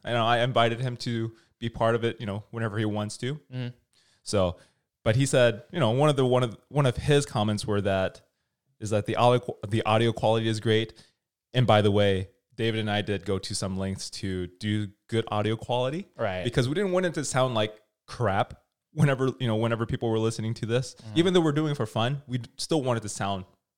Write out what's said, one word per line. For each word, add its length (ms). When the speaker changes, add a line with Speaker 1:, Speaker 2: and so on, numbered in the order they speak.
Speaker 1:
I 80
know 140
I 140
invited 420
him 160
to 340
be 100
part 260
of 80
it, 160
you 60
know, 260
whenever 260
he 60
wants 340
to. 180
Speaker 2:
Mm-hmm. 320
Speaker 1:
So, 340
but 100
he 100
said, 460
you 80
know, 120
one 180
of 80
the, 80
one 180
of, 140
one 160
of 120
his 280
comments 400
were 160
that, 400
is 80
that 160
the 100
audio, 300
the 180
audio 260
quality 380
is 100
great. 340
And 120
by 160
the 100
way, 380
David 260
and 100
I 100
did 240
go 140
to 160
some 220
lengths 340
to 360
do 280
good 220
audio 260
quality. 520
Speaker 2:
Right. 260
Speaker 1:
Because 240
we 80
didn't 160
want 140
it 80
to 120
sound 300
like 180
crap 480
whenever, 360
you 80
know, 100
whenever 280
people 240
were 100
listening 360
to 100
this, 300
Speaker 2:
Mm-hmm. 240
Speaker 1:
even 140
though 80
we're 120
doing 180
it 60
for 80
fun, 420
we 120
d-, 180
still 240
want 160
it 40
to 80
sound 360